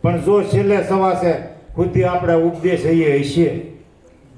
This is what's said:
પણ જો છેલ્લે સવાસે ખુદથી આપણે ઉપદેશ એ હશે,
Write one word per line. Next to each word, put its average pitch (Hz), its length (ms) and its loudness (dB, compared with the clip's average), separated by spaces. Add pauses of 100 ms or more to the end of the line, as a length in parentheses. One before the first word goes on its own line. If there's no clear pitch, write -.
પણ 170 180 0
જો 196 220 2
છેલ્લે 196 420 0
સવાસે 185 500 0 (400)
ખુદથી 180 300 0
આપણે 175 300 0
ઉપદેશ 165 460 0
એ 156 400 2
હશે, 143 280 0 (880)